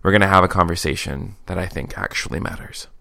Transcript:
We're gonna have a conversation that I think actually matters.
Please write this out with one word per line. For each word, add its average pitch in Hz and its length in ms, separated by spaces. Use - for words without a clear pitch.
We're 98 80
gonna 101 160
have 92 160
a 92 40
conversation 85 840
that 90 120
I 87 80
think - 320
actually - 400
matters. - 480